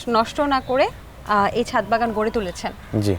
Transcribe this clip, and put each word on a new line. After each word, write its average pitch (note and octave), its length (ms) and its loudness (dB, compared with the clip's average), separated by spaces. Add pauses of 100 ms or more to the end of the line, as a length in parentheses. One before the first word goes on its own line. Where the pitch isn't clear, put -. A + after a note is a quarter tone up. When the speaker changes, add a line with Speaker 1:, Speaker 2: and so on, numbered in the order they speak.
Speaker 1:
নষ্ট A3+ 320 2
না C#4+ 200 2
করে, C4+ 300 2 (380)
আহ, G3+ 260 4
এই A#3 100 0
ছাদ A#3 260 0
বাগান A#3 220 2
গড়ে G#3+ 200 0
তুলেছেন। F#3 680 -4
Speaker 2:
জি। G2+ 180 2